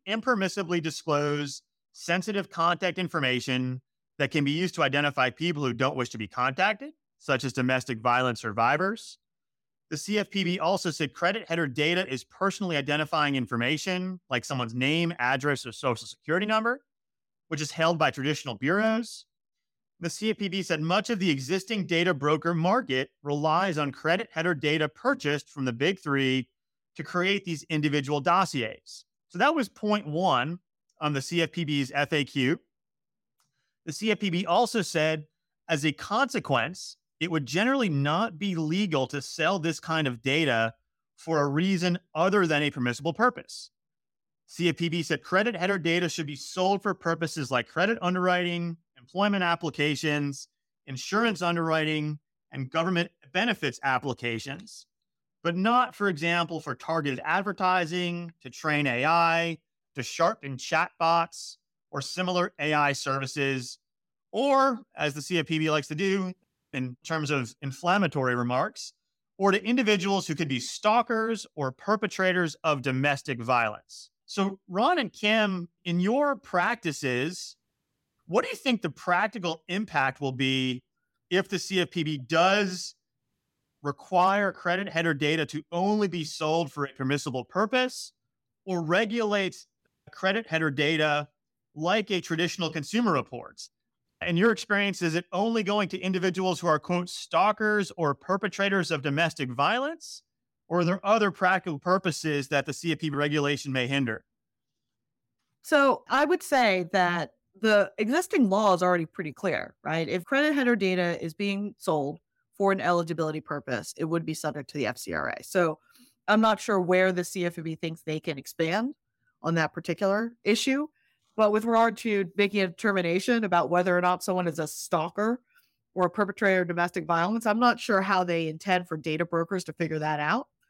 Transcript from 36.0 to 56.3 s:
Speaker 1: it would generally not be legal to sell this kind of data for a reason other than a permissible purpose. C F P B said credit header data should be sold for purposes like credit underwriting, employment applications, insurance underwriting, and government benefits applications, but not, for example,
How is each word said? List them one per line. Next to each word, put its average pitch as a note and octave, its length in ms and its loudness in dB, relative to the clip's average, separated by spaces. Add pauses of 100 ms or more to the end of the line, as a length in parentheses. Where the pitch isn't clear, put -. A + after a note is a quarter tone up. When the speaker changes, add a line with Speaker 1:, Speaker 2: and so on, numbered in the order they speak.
Speaker 1:
it E3 100 -2
would D#3 140 0
generally G#3+ 460 2
not D#3 480 0
be G3 160 -2
legal D#3+ 520 0
to C#3 140 -6
sell E3+ 380 -2
this D#3 200 -2
kind D#3+ 280 -2
of A#2+ 160 -4
data C3+ 500 2 (440)
for D#3+ 240 -2
a C#3+ 80 2
reason F3 500 2 (160)
other F#3+ 320 4
than D3 160 2
a C#3+ 80 0
permissible C3 420 -2
purpose. - 580 -4 (760)
C E3+ 240 0
F - 80 0
P E3+ 100 0
B E3+ 140 0
said D3 200 -4
credit G#3+ 320 0
header F#3 240 0
data E3 300 2
should D#3+ 180 -4
be C#3+ 100 -8
sold F#3+ 460 0
for G3+ 120 -2
purposes D#3+ 560 -4
like A#2+ 180 0
credit G#3 320 0
underwriting, F3+ 760 0 (200)
employment F#3+ 460 0
applications, D3 1040 0 (380)
insurance F#3 560 -2
underwriting, D#3 760 0 (340)
and C3 180 -8
government E3+ 400 0 (220)
benefits F3+ 500 -2
applications, C3 1040 -4 (560)
but E3+ 140 0
not, A#3 380 2
for G3+ 140 -2
example, E3+ 500 0